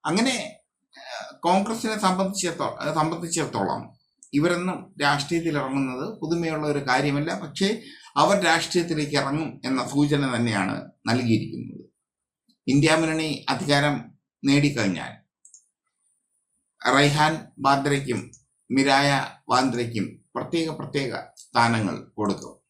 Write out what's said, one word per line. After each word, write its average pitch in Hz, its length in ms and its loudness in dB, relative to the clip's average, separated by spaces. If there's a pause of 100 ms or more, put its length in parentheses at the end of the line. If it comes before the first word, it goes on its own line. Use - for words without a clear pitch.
അങ്ങനെ, 220 300 0 (600)
ഏഹ്, 120 320 -14 (180)
കോൺഗ്രസിനെ 214 500 0 (100)
സംബന്ധിച്ചിടത്തോ-, 185 680 -2 (240)
സംബന്ധിച്ചിടത്തോളം 156 840 -2 (520)
ഇവരൊന്നും 175 460 0 (220)
രാഷ്ട്രീയത്തിൽ 156 560 0
ഇറങ്ങുന്നത് 135 480 -2 (120)
പുതുമയുള്ള 160 500 -2
ഒരു 143 200 -2
കാര്യമല്ല. 143 420 0 (140)
പക്ഷേ 196 260 0 (520)
അവർ 185 140 6 (120)
രാഷ്ട്രീയത്തിലേക്ക് 160 720 0
ഇറങ്ങും 143 280 -2 (160)
എന്ന 131 220 0
സൂചന 143 340 2 (140)
തന്നെയാണ് 107 400 0 (320)
നൽകിയിരിക്കുന്നത്. 117 760 0 (840)
ഇന്ത്യ 143 280 6
മുന്നണി 160 340 0 (200)
അധികാരം 143 460 2 (480)
നേടിക്കഴിഞ്ഞാൽ 135 680 2 (1700)
റൈഹാൻ 147 520 4 (240)
ബാദ്രയ്ക്കും 139 640 0 (500)
മിരായ 135 400 4 (380)
ബാന്ദ്രയ്ക്കും 120 580 0 (300)
പ്രത്യേക, 165 320 -2 (120)
പ്രത്യേക 139 320 -4 (320)
സ്ഥാനങ്ങൾ 113 520 0 (220)
കൊടുക്കും. 98 360 -4 (160)